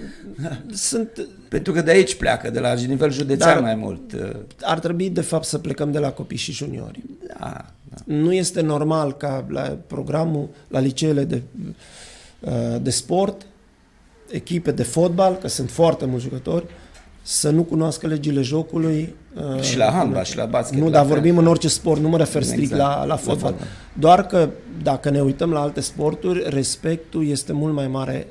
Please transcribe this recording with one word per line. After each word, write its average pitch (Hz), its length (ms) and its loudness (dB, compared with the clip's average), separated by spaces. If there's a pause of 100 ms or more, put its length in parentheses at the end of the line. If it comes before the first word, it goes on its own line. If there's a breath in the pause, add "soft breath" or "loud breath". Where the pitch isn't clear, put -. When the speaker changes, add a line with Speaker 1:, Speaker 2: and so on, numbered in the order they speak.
(420 loud breath)
Speaker 1:
da? 147 160 -8 (140)
Speaker 2:
sunt - 540 -4 (220)
Speaker 1:
Pentru - 240 -2
că 165 80 2
de 160 100 2
aici 190 240 6
pleacă, 113 360 0
de 117 100 -4
la 123 140 0
nivel 131 360 0
județean 139 440 2
Speaker 2:
Dar 135 80 4
Speaker 1:
mai 113 120 0
mult, 104 380 -8
uh. 104 240 -8 (260)
Speaker 2:
ar 165 160 0
trebui, 170 320 -4
de 170 100 -2
fapt, 156 240 -2
să - 140 -4
plecăm 151 340 -4
de 147 60 -2
la 143 120 -2
copii - 260 -10
și - 160 -8
juniori. 120 480 -10 (380)
Speaker 1:
Da, - 260 -10 (260)
da. - 60 -18 (180)
Speaker 2:
Nu 160 180 4
este 180 280 0
normal 151 560 0
ca 135 320 -6
la 139 380 -4
programul, 147 640 -4 (200 loud breath)
la - 100 -2
liceele 139 460 2
de, 123 180 -2 (960 loud breath)
uh, - 120 -6 (300)
de 135 80 -2
sport, 196 560 -2 (840)
echipe 170 400 -2
de 135 120 0
fotbal, 175 520 4
că 185 140 -6
sunt 120 220 -4
foarte 160 340 2
mulți 127 200 -2
jucători, 156 400 -4 (580 loud breath)
să - 280 0
nu 156 120 4
cunoască 160 440 0
legile 147 340 0
jocului, 160 760 -2 (400)
uh, 131 80 -4
Speaker 1:
Și 131 140 -2
la 127 80 4
handbal, 147 260 4
Speaker 2:
până 92 120 0
Speaker 1:
și - 140 -8
la 117 80 -2
basket, 123 340 -2
Speaker 2:
Nu, 151 60 4
Speaker 1:
la 160 60 4
Speaker 2:
dar 151 140 8
Speaker 1:
fel. 139 80 4
Speaker 2:
vorbim 160 260 6
în 165 80 8
orice 165 220 4
sport, 151 320 2
nu 156 80 2
mă 165 80 4
refer 156 260 2
strict 120 200 0 (100)
Speaker 1:
Exact. 143 80 2
Speaker 2:
la, 139 180 2
la 135 60 -2
Speaker 1:
La 147 120 0
Speaker 2:
fotbal. - 340 -2
Speaker 1:
fotbal. - 160 -6 (320 loud breath)
Speaker 2:
Doar 180 280 8
că 170 220 4 (340)
dacă 143 280 0
ne 139 100 2
uităm 139 300 2
la 151 100 0
alte 147 200 -2
sporturi, 170 680 -2
respectul 160 760 -2
este 143 260 -2
mult 151 220 -2
mai 139 140 -2
mare 131 420 -4